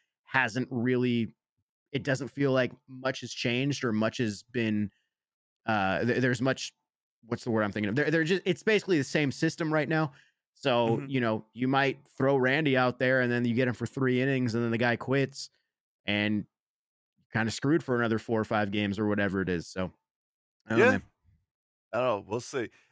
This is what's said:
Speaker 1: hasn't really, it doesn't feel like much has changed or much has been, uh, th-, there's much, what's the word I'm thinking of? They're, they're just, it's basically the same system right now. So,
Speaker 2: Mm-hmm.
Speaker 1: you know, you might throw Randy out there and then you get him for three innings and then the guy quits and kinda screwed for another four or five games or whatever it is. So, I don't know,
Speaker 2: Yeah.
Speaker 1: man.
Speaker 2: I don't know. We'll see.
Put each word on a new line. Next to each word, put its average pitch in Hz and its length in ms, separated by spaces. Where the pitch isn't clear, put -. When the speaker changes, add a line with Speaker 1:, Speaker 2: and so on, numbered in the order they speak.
Speaker 1:
hasn't 127 480
really, 123 640
it 131 120
doesn't 131 260
feel 139 240
like 127 180
much 131 320
has 123 140
changed 131 500
or 123 80
much 110 260
has 107 260
been, 107 480
uh, 95 400
th-, 120 160
there's 123 200
much, 131 320
what's 113 180
the 123 80
word 110 120
I'm 101 100
thinking 104 160
of? 104 60
They're, 147 160
they're 160 120
just, 180 220
it's - 180
basically 196 340
the 139 60
same 147 280
system 156 420
right 151 160
now. 156 240
So, 117 440
Speaker 2:
Mm-hmm. 139 120
Speaker 1:
you 135 100
know, 110 340
you 123 140
might 135 320
throw 135 200
Randy 131 400
out 127 200
there 131 220
and 123 100
then 120 140
you 120 120
get 127 120
him 120 60
for 113 120
three 127 360
innings 127 340
and 117 80
then 117 80
the 117 60
guy 120 180
quits 135 540
and 104 400
kinda 113 180
screwed 151 320
for 123 140
another 113 220
four 113 200
or 107 60
five 104 260
games 101 260
or 110 80
whatever 101 360
it 90 80
is. 85 180
So, 92 240
I - 40
don't 110 100
know, 214 60
Speaker 2:
Yeah. 254 60
Speaker 1:
man. 196 120
Speaker 2:
I 110 60
don't 123 100
know. 101 180
We'll 101 140
see. 120 300